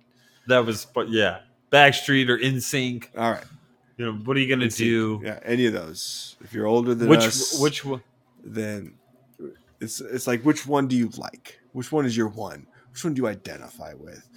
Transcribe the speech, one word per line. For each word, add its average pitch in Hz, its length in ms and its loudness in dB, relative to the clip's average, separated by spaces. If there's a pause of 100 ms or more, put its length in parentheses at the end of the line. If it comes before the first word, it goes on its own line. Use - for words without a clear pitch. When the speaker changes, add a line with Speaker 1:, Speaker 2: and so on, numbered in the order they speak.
(480)
Speaker 1:
That 123 180 6
was, 110 200 -4
but 113 240 -4
yeah, 101 300 2 (320)
Backstreet 139 580 6
or 120 80 4
N 131 220 -2
sync. 123 580 -4
Speaker 2:
All 113 140 0
right. - 120 -6 (540)
Speaker 1:
You 120 100 -6
know, 113 60 -4
what 110 220 -4
are 139 40 2
you 131 100 0
gonna 127 160 0
Speaker 2:
N 113 60 -2
sync. 117 180 0
Speaker 1:
do? 110 340 0
Speaker 2:
Yeah, 107 220 -10
any 120 220 2
of 110 60 0
those. - 720 -10
If - 100 -20
you're 107 140 -2
older 120 280 2
than 117 120 0
Speaker 1:
Which, 151 140 10
Speaker 2:
us, 131 400 0
Speaker 1:
which 143 240 0
one? 131 160 -6 (420)
Speaker 2:
then 107 520 -8 (840)
it's, - 220 -10
it's 123 260 -6
like, 120 160 2
which 147 240 2
one 139 200 2
do 127 100 0
you 117 200 2
like? - 420 -16 (140)
Which 127 180 -10
one 151 140 0
is 113 120 -2
your 113 100 2
one? 98 380 -12 (260)
Which - 120 -12
one 165 100 -2
do 131 80 -2
you 120 60 0
identify 80 680 -12
with? 76 440 -20